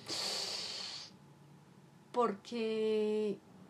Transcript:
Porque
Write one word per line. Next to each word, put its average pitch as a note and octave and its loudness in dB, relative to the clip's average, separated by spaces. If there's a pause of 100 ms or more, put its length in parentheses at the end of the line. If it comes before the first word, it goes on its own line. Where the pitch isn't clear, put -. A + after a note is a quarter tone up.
(2000)
Porque G#3+ 2 (320)